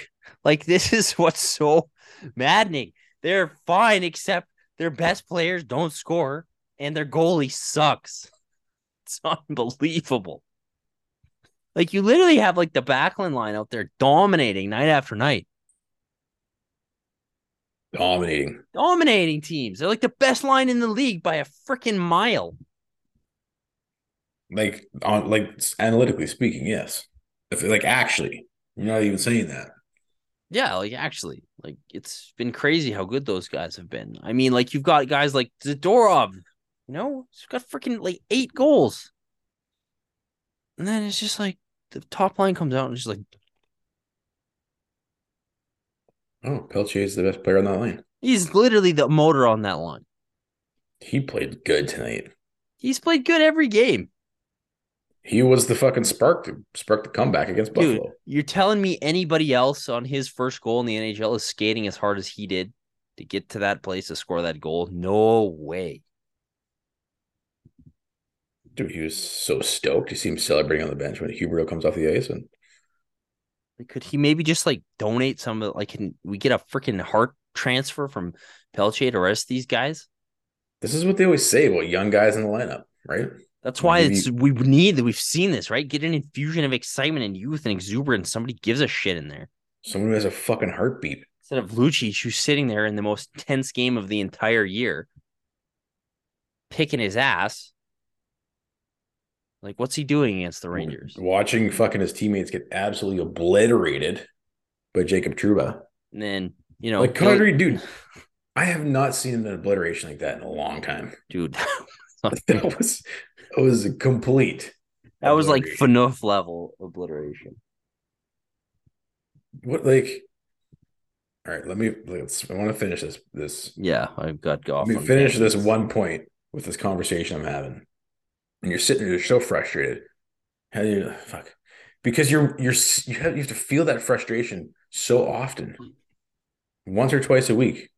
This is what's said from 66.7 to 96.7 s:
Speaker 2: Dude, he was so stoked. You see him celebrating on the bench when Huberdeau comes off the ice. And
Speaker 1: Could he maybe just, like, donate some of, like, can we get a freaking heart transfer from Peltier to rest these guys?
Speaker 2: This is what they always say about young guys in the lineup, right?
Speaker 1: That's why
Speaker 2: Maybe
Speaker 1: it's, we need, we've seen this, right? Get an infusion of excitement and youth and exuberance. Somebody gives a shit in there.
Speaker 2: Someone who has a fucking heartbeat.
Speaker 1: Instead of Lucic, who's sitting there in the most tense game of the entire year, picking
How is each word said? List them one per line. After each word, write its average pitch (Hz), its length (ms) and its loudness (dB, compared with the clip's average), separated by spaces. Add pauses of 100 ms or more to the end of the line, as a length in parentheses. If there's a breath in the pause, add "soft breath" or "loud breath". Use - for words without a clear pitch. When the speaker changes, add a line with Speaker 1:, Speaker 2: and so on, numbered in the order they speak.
Speaker 2:
Dude, 98 160 -6
he 85 80 -10
was 78 180 -6
so - 440 -4
stoked. - 500 -2
You - 60 -10
see - 120 -4
him 78 80 -4
celebrating 76 460 0
on 76 80 -6
the 71 40 -8
bench 71 240 -8
when - 120 -6
Huberdeau 82 360 -2
comes 82 180 -4
off - 100 0
the 80 200 0
ice. 127 140 -2
And - 180 -10 (1400)
Speaker 1:
Could - 160 -12
he - 140 -6
maybe 151 260 4
just, 160 240 0
like, 135 160 -2 (160)
donate 120 400 -2
some 110 240 -6
of, 104 100 -6
like, 104 160 -6
can 101 240 -10 (100)
we 98 140 -10
get 127 140 2
a 107 80 2
freaking 113 420 -6
heart 110 320 2 (220)
transfer 135 520 -2
from 90 260 -8 (400 soft breath)
Peltier 110 360 2
to 113 100 0
rest 95 280 0
these 127 180 -6
guys? 135 420 -4 (760)
Speaker 2:
This 110 120 -6
is 160 100 0
what 190 140 2
they 190 80 4
always 165 240 4
say 143 160 6
about 87 240 2
young 98 220 0
guys 107 240 6
in 110 80 -2
the 107 40 -2
lineup, 104 360 -6 (240)
right? - 220 -4 (340)
Speaker 1:
That's 127 180 -8
why 170 220 4
Speaker 2:
Maybe 120 120 4
Speaker 1:
it's, 98 140 0
we 123 220 4
need, 135 480 6
we've 120 180 2
seen 185 320 0
this, 120 220 -2
right? 135 160 -2
Get 143 160 -4
an 165 100 -2
infusion 151 520 -4
of 135 60 0
excitement 135 540 -2
and 98 100 -6
youth 143 300 -8
and 110 60 0
exuberance. 101 580 -2
Somebody 117 240 -6
gives 117 260 -2
a 135 80 2
shit 92 300 -2
in 73 100 -10
there. 73 220 -16 (340)
Speaker 2:
Someone 101 260 -4
who 110 40 2
has 107 120 0
a 95 40 0
fucking - 400 -4
heartbeat. 131 540 -6 (180)
Speaker 1:
Instead - 160 -8
of 101 140 -6
Lucic, 120 500 0
who's 117 160 -4
sitting 143 300 0
there 107 180 0
in 107 100 -2
the 104 60 -4
most 107 360 -4
tense 135 340 -4
game 123 260 0
of 98 100 -6
the 104 120 -2
entire 110 440 0
year, 95 440 -4 (1600)
picking 147 300 -2